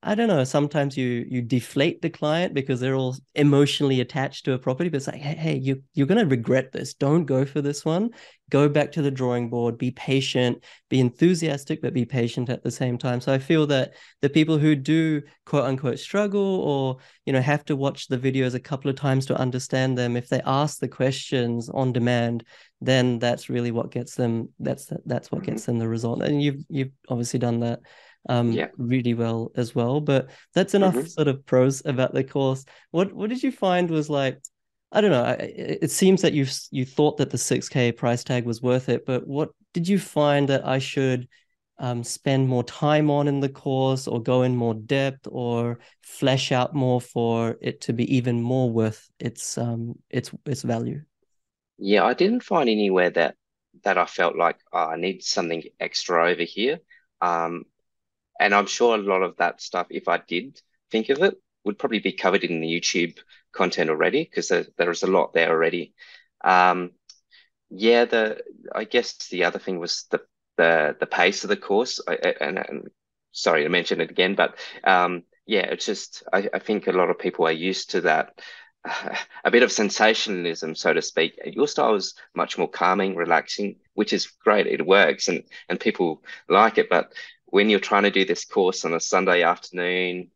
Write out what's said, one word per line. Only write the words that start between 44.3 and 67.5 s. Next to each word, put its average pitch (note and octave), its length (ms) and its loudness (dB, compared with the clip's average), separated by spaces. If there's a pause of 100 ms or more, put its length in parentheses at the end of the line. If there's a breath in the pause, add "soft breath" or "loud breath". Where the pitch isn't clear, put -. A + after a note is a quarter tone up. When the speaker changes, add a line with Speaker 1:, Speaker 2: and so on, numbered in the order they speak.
Speaker 1:
in B2+ 120 0
more A#2 180 0
depth, C3+ 580 -2
or A#2+ 480 -4 (220 soft breath)
flesh C3+ 500 0
out B2+ 240 0
more B2+ 260 2
for A#2 600 -2
it - 200 -8
to - 120 -4
be A#2+ 220 0
even A#2+ 260 0
more B2+ 280 0
worth A2 400 -2 (100)
its, - 380 -8
um, A#2 380 -4 (140)
its, - 220 -6 (140)
its C3+ 160 -6
value? A#2+ 400 -4 (760)
Speaker 2:
Yeah, G2 280 4
I B2 80 2
didn't A3 300 0
find D3+ 260 0
anywhere F#2+ 400 2
that, E2 260 0 (480)
that F#2+ 140 2
I F2 80 2
felt E2+ 320 -2
like, E2+ 200 2 (140)
"Oh, E2+ 160 0
I D#2+ 80 -6
need F2+ 260 -6
something E2 400 -4 (160)
extra F2 540 0
over E2+ 120 -2
here." A#2+ 360 -4 (400 soft breath)
Um, E2+ 460 -2 (760)
and G2+ 160 4
I'm G2+ 120 4
sure A#2 280 2
a - 20 0
lot G2 260 2
of F2 140 -4
that F2 240 -2
stuff, F2+ 280 -6
if - 180 -8
I E2+ 180 0
did - 360 -8 (280)
think A2 200 -2
of C3+ 120 2
it, G3 140 2 (300)
would G#2 120 -6
probably A2 220 -2
be F#2 140 -4
covered F#2 320 0
in E2 160 -2
the D#2+ 60 -4
YouTube E2+ 500 -2 (340 soft breath)
content F2+ 380 -2
already, F2 340 0
'cause - 240 -6
there, F2 180 0 (120)
there F2 120 0
is F2 140 -4
a F#2+ 40 0
lot F#2 260 2
there E2 160 2
already. E2 440 0 (520 loud breath)
Um, F2+ 460 4 (800 soft breath)